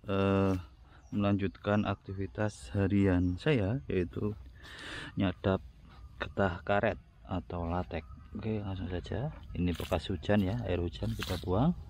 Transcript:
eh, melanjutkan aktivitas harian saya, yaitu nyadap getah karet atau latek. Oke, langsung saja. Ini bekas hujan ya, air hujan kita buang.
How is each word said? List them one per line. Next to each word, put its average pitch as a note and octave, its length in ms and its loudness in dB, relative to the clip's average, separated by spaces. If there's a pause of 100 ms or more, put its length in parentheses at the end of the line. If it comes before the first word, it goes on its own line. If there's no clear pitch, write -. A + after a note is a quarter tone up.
eh, G2 480 4 (560)
melanjutkan G2+ 720 2
aktivitas G2 880 -4
harian F#2+ 640 4
saya, B2 560 2
yaitu F#2+ 400 0 (880)
nyadap F#2+ 400 2 (560)
getah F#2 480 0
karet G2+ 360 2 (280)
atau F2 400 -4
latek. E2+ 400 -2 (280)
Oke, A2 280 -2
langsung F#2+ 240 -4
saja. F#2+ 480 -4 (160)
Ini E2+ 240 0
bekas - 320 -2
hujan G2+ 360 2
ya, F#2 200 0
air F2+ 160 0
hujan F#2 320 -4
kita G2+ 320 -4
buang. A2+ 320 4 (140)